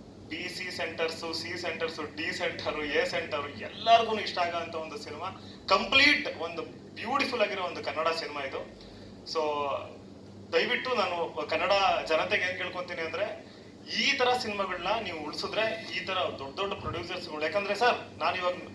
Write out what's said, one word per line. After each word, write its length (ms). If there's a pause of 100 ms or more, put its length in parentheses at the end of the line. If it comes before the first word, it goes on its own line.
(300)
ಬಿ 200
ಸಿ 220
ಸೆಂಟರ್ಸು, 600
ಸಿ 280
ಸೆಂಟರ್ಸು, 420
ಡಿ 340
ಸೆಂಟರು, 480
ಎ 200
ಸೆಂಟರು, 440
ಎಲ್ಲರಿಗೂ 720
ಇಷ್ಟ 180
ಆಗೋ 200
ಅಂತ 180
ಒಂದು 220
ಸಿನಿಮಾ. 300 (420)
ಕಂಪ್ಲೀಟ್ 680
ಒಂದು 240 (340)
ಬ್ಯೂಟಿಫುಲ್ 460
ಆಗಿರೋ 220
ಒಂದು 200
ಕನ್ನಡ 240
ಸಿನಿಮಾ 340
ಇದು. 160 (760)
So, 340 (840)
ದಯವಿಟ್ಟು 420
ನಾನು 540
ಕನ್ನಡ 220 (340)
ಜನತೆಗೆ 440
ಏನ್ 80
ಕೇಳ್ಕೊಂತೀನಿ 440
ಅಂದ್ರೆ, 440 (560)
ಈ 160
ತರ 160
ಸಿನಿಮಾಗಳನ್ನ 540 (160)
ನೀವು 160
ಉಳಿಸಿದ್ರೆ, 800
ಈ 80
ತರ 80
ದೊಡ್ಡ 460
ದೊಡ್ಡ 140
ಪ್ರೊಡ್ಯೂಸರ್ಸ್‌ಗಳು, 680
ಯಾಕಂದ್ರೆ 340
ಸರ್, 440
ನಾನು 160
ಇವಾಗ 180 (220)